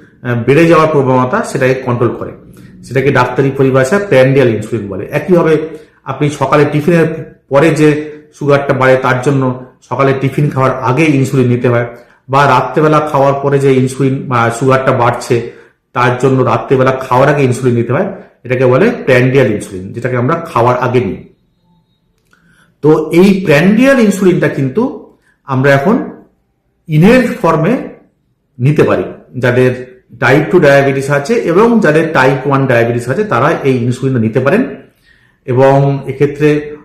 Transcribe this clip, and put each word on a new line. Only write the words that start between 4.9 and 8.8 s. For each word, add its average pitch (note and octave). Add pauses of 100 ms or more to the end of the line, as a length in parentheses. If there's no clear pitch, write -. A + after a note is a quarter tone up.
একইভাবে D#3 (360)
আপনি C#3+
সকালে C#3+
টিফিনের D#3+ (140)
পরে D3
যে D3+ (220)
সুগারটা C#3
বাড়ে C3